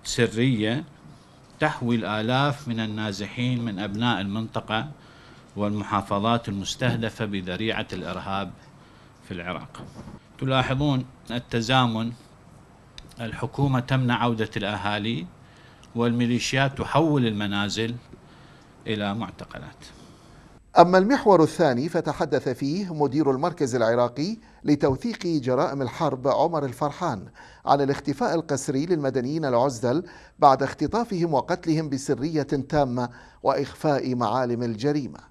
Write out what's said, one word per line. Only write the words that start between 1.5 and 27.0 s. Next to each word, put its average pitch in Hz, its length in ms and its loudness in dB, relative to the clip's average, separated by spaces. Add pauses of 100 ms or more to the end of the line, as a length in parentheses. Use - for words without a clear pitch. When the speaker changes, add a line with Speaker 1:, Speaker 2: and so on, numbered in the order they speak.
Speaker 1:
تحوي 127 360 0
الآلاف 117 720 0
من 113 120 -4
النازحين 110 840 -4
من 101 140 -6
أبناء 104 420 -2
المنطقة 110 680 -4 (680)
والمحافظات 104 920 0
المستهدفة 113 760 -4
بذريعة 101 680 -4
الإرهاب 92 580 -6 (760)
في - 60 -10
العراق. 85 480 -10 (580)
تلاحظون 131 680 2 (260)
التزامن، 117 800 2 (1080)
الحكومة 127 580 -2
تمنع 123 440 2
عودة 110 340 0
الأهالي 104 680 -2 (720)
والميليشيات 120 840 0
تحول 143 500 2
المنازل 104 680 -2 (920)
إلى 101 260 -2
معتقلات. - 720 -12 (960)
Speaker 2:
أما 180 180 10
المحور 196 460 6
الثاني 147 460 2
فتحدث 151 600 -2
فيه 160 440 -4
مدير 143 380 2
المركز 135 440 0
العراقي 127 600 2 (260)
لتوثيق 151 640 0
جرائم 139 540 0
الحرب 131 460 -2
عمر 139 380 2
الفرحان 135 600 -4 (400)